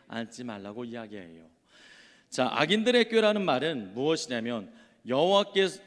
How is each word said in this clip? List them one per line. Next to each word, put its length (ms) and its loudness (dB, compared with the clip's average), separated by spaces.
앉지 380 -10
말라고 400 -12
이야기해요. 600 -14
자, 220 0
악인들의 560 4
꾀라는 360 2
말은 500 -2
무엇이냐면 800 -2
여호와께, 580 4